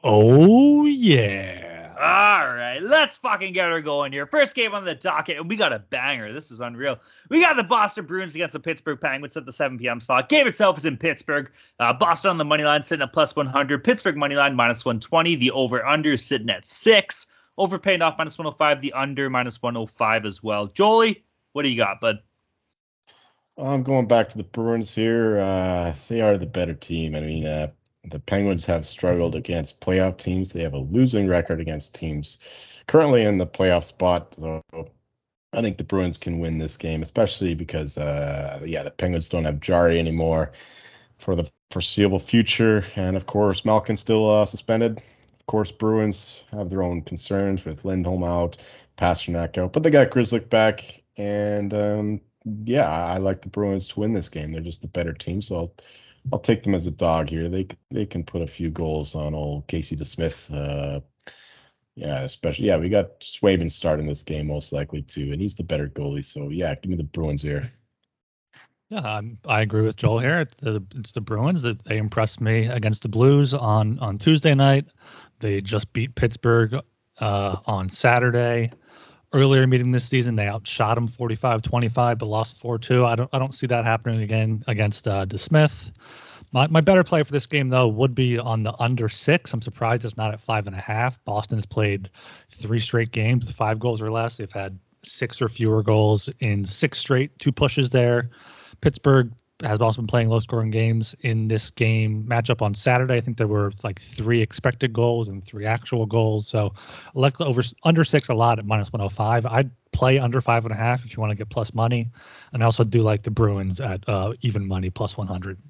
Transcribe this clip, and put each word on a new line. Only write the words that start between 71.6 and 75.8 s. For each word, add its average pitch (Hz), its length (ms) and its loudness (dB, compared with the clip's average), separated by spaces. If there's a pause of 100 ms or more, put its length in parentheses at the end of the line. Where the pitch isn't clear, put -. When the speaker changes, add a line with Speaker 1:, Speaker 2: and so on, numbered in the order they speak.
Speaker 1:
that 120 220 -4
they 107 120 -2
impressed 107 420 -2
me 113 280 2
against 110 340 -2
the 117 80 -6
Blues 131 440 6
on, 110 460 2
on 101 200 -4
Tuesday 156 340 4
night. 139 320 6 (540)
They 101 200 -2
just 101 320 -4